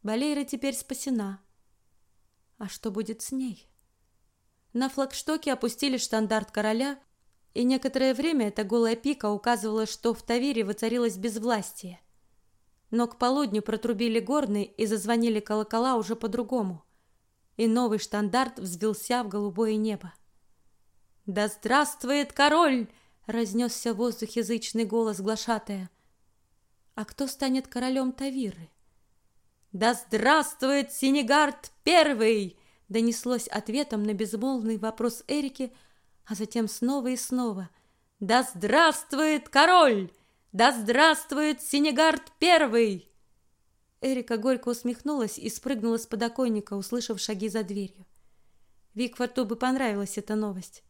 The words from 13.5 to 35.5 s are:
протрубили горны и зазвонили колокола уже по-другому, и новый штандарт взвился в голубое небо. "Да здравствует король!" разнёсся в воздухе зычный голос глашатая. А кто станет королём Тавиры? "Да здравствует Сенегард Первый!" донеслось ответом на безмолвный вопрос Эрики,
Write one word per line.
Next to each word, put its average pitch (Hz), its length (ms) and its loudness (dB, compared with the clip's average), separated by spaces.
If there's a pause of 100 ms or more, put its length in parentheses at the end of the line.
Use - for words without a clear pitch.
протрубили 226 580 0
горны 220 440 0
и - 220 -4
зазвонили 220 540 0
колокола 220 560 -2
уже 220 200 -2
по-другому, 220 680 -4 (720)
и 226 100 2
новый 226 320 2
штандарт 208 600 -2
взвился 208 640 -2
в 214 60 -6
голубое 208 480 -2
небо. 214 360 -4 (1120)
"Да 208 220 -2
здравствует 277 840 0
король!" 285 560 4 (380)
разнёсся 233 680 -2
в 190 40 -8
воздухе 233 440 -2
зычный 226 420 -2
голос 214 360 -2
глашатая. 208 680 -4 (1040)
А 214 100 -8
кто - 220 -6
станет 262 420 -2
королём 254 440 -2
Тавиры? 254 560 -6 (1040)
"Да 220 220 2
здравствует 269 1000 2
Сенегард 285 800 2 (100)
Первый!" 226 760 4 (300)
донеслось 233 600 0
ответом 220 540 -4
на 214 100 0
безмолвный 220 640 -2
вопрос 220 520 -4
Эрики, 269 440 -4 (540)